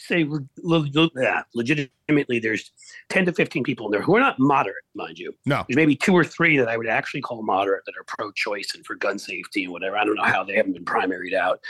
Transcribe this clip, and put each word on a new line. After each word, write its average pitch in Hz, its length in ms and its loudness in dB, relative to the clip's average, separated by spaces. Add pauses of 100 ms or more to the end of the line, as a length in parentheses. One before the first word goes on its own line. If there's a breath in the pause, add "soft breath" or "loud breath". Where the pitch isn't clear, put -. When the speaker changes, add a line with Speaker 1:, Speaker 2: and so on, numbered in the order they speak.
Speaker 1:
say 170 240 2
le-, 147 160 -4 (180)
le-, 165 340 2
le-, 160 220 2
yeah, 107 280 0 (120)
legitimately, 139 840 0
there's 110 320 -4 (360 loud breath)
ten 190 180 2
to 175 60 0
fifteen 160 300 0
people 120 240 -4
in 101 60 -2
there 101 100 0
who 175 140 4
are 240 40 6
not 262 200 2
moderate, 135 420 2 (140)
mind 82 240 -10
you. 82 120 -10 (140)
Speaker 2:
No. 123 220 0
Speaker 1:
There's 123 80 0
maybe 151 180 6
two 190 220 2
or 165 80 6
three 165 320 2
that 123 120 4
I 113 80 -2
would 113 120 -4
actually 139 320 -2
call 123 240 -8
moderate 98 400 2
that - 120 -10
are - 80 -16
pro-choice 101 720 -6
and 82 100 -20
for 104 120 -10
gun 101 240 -2
safety 101 420 -6
and 90 100 -6
whatever. 95 240 -4
I 104 80 2
don't 104 120 0
know 104 80 -2
how 101 180 2
they 98 140 -2
haven't 101 160 2
been 87 120 -8
primaried 92 500 -2
out. 92 360 2